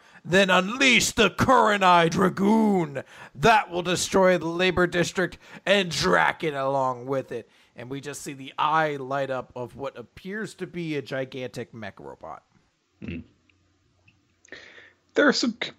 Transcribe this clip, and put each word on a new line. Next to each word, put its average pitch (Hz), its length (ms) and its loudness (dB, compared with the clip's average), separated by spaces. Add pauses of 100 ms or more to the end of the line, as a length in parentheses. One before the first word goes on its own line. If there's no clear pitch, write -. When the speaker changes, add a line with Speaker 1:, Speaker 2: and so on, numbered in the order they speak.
(240)
Speaker 1:
Then 185 260 2
unleash 220 600 2
the 208 180 2
Kurenai 196 800 4
Dragoon. 185 960 0 (320)
That 208 340 4
will 175 120 -4
destroy 185 540 2
the 160 120 -4
Labor 175 400 2
District 175 500 -2 (260)
and 185 280 0
Draken 156 640 0
along 135 500 -2
with 131 240 -4
it." 117 180 -12 (280)
And 123 120 -16
we 139 120 -10
just 139 220 -14
see 160 100 -12
the 135 260 -16
eye 151 380 0
light 135 340 -4
up 127 240 -6
of 120 220 -12
what 131 200 -10
appears 190 600 -12
to 185 100 -10
be 160 300 -6
a 143 60 -2
gigantic 131 680 -10
mech 104 280 -14
robot. 69 420 -16 (600)
Speaker 2:
Hmm. 87 180 -12 (1900)
There 285 140 4
are 247 40 4
some, - 240 -2 (220)